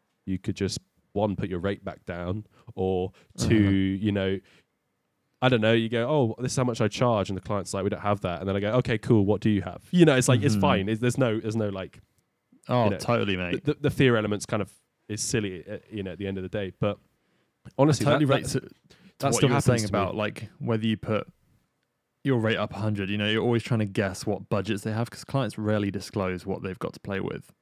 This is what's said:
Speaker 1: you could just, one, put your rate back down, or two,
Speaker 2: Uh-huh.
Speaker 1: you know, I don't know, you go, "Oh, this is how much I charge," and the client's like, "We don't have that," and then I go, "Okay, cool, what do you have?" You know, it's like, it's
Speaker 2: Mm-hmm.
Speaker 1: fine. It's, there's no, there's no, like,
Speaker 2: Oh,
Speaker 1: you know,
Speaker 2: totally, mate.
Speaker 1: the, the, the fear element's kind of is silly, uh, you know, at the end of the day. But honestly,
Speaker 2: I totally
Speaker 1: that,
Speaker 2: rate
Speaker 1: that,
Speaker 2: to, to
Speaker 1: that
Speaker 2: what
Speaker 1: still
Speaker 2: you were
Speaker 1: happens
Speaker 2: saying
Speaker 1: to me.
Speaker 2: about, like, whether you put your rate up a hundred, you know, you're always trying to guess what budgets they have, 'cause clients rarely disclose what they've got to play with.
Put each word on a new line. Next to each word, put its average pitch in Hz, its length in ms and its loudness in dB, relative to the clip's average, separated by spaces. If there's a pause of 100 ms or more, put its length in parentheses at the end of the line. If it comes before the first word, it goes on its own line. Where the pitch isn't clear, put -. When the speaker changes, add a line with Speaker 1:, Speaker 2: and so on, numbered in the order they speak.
(260)
Speaker 1:
you 95 120 -2
could - 160 -6
just, - 240 -4 (340)
one, 101 240 0
put 104 120 -4
your 87 100 -4
rate 98 260 -4
back 85 200 -12
down, 90 420 -6 (300)
or 95 360 -2 (240)
two, - 200 2
Speaker 2:
Uh-huh. 101 140 6 (360)
Speaker 1:
you 104 60 2
know, 95 260 -2 (1000)
I 127 80 2
don't 123 120 4
know, 110 120 4
you 113 160 2
go, 117 200 -2
"Oh, 135 340 2
this 127 100 -4
is - 40 -6
how 131 80 0
much 120 160 -2
I 110 80 4
charge," 110 420 0
and 95 60 -4
the 92 60 -6
client's 101 300 -6
like, 98 120 -2
"We 101 60 0
don't 85 120 -4
have 104 200 0
that," 85 180 -4
and 98 80 -4
then 98 80 0
I 98 40 -2
go, 104 140 -2
"Okay, 123 240 2
cool, 107 260 4
what 101 160 2
do 110 100 2
you 98 120 2
have?" - 200 -12 (100)
You 175 120 8
know, 143 120 8
it's 127 120 4
like, 117 140 4
it's 127 120 4
Speaker 2:
Mm-hmm. 101 60 2
Speaker 1:
fine. 101 280 2
It's, 110 120 -2
there's 123 180 0
no, 113 220 2
there's 110 160 -4
no, 107 120 0
like, 95 320 -10 (680)
Speaker 2:
Oh, 123 160 2
Speaker 1:
you 101 60 4
know, 92 80 -2
Speaker 2:
totally, 104 380 0
mate. 90 280 -4
Speaker 1:
the, 147 100 0
the, - 80 -10
the 143 80 2
fear 123 260 6
element's 104 300 -2
kind 107 140 -2
of 98 100 -6 (380)
is 104 140 -6
silly, 95 440 -2
uh, 101 120 -10 (120)
you 104 120 -8
know, 95 100 -6
at 80 60 -12
the 98 80 -6
end 98 120 -4
of 92 40 -6
the 92 80 -8
day. 98 300 -6
But 104 180 0 (800)
honestly, 143 280 4
Speaker 2:
I 143 40 4
totally 147 160 4
Speaker 1:
that, 131 80 4
Speaker 2:
rate - 120 0
Speaker 1:
that, - 40 -6
Speaker 2:
to, - 100 -2
to - 60 -10 (540)
Speaker 1:
that 135 80 -2
Speaker 2:
what 135 60 2
Speaker 1:
still 165 140 4
Speaker 2:
you 127 40 4
were - 20 4
Speaker 1:
happens 123 280 4
Speaker 2:
saying 104 60 -4
Speaker 1:
to 101 60 -4
me. 104 60 2
Speaker 2:
about, 98 160 -2
like, 107 420 -6
whether 113 280 -2
you 110 100 2
put - 320 -4 (960)
your 131 160 2
rate 110 180 2
up 104 140 -2
a 98 60 -10
hundred, 101 300 -2
you 104 80 -4
know, 104 120 0
you're 107 140 2
always 117 200 2
trying 113 180 0
to 104 60 0
guess 98 400 -4
what 104 220 -4
budgets 101 340 -2
they 110 100 -4
have, 113 160 -2
'cause - 160 -16
clients 123 320 -4
rarely 104 360 0
disclose 92 520 -6
what 90 180 -6
they've 92 180 -8
got - 140 -6
to - 60 -20
play 98 200 -6
with. - 420 -8